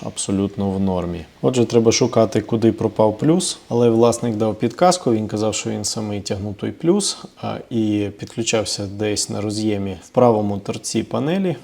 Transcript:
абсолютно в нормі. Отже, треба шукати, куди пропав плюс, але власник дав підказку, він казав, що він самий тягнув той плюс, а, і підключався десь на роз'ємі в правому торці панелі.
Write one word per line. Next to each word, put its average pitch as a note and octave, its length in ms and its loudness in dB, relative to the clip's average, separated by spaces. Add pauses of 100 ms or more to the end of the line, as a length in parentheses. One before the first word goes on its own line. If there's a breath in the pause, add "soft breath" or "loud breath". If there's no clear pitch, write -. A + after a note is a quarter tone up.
абсолютно G2+ 640 -2
в F#2+ 80 -2
нормі. F2 460 -2 (160)
Отже, B2+ 240 2
треба A#2 260 4
шукати, A2+ 500 2
куди A2+ 300 2
пропав G#2+ 460 0
плюс, E3+ 420 0 (100)
але A#2+ 200 4
власник A2+ 460 2
дав G#2+ 200 0
підказку, C3+ 560 2
він G#2+ 160 0
казав, G#2+ 280 -2
що - 140 -6
він G#2+ 140 -6
самий G#2 380 -4
тягнув G2+ 340 -6
той G#2+ 160 -6
плюс, F#3+ 460 0 (240)
а, A2 160 -6 (120)
і G#2 400 0 (100)
підключався G#2+ 680 -4
десь G2+ 420 -4
на G#2+ 120 -4
роз'ємі G2+ 600 -2
в - 60 -20
правому G#2+ 480 4
торці - 460 -6
панелі. E3 600 -2